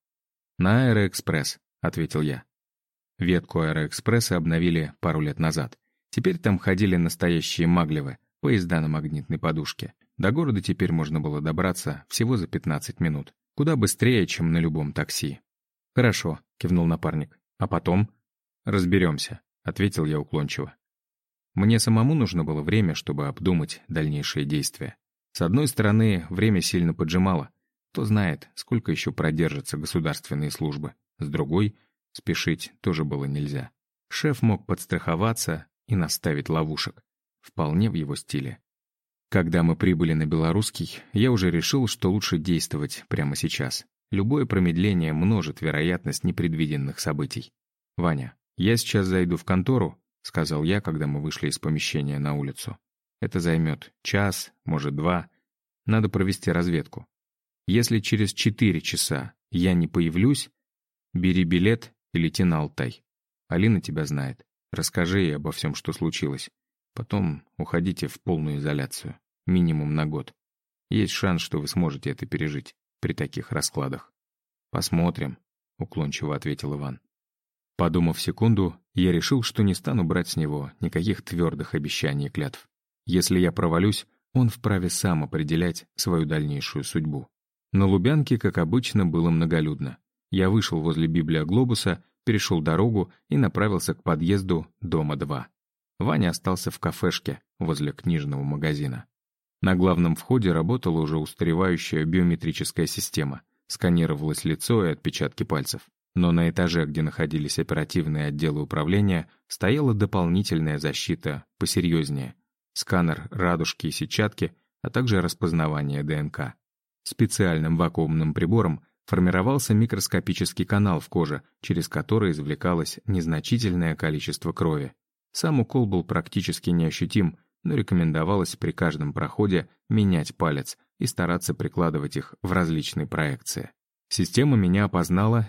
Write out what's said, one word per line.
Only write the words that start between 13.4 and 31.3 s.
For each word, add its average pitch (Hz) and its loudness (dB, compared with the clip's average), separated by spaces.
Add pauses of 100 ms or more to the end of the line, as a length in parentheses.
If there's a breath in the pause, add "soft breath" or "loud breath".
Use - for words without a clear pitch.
Куда 147 2
быстрее, 117 4
чем 82 0
на 85 2
любом 78 0
такси. - -4 (540)
«Хорошо», — 95 2 (180)
кивнул 87 2
напарник. 80 -2 (200)
«А 95 -2
потом?» 92 2 (540)
«Разберёмся», — 90 0 (220)
ответил 95 -2
я 76 -2
уклончиво. 73 -4 (800)
Мне 107 4
самому 113 4
нужно 92 0
было 76 -2
время, 87 2
чтобы 71 -4
обдумать 80 -2
дальнейшие 76 -2
действия. 73 -6 (360)
С - -4
одной 113 2
стороны, 107 4
время 98 4
сильно 85 2
поджимало. 90 2 (420)
Кто - -2
знает, 104 0
сколько - -4
ещё 78 -2
продержатся 78 -2
государственные 76 -4
службы. 73 -6 (240)
С 76 -6
другой, 80 0 (340 soft breath)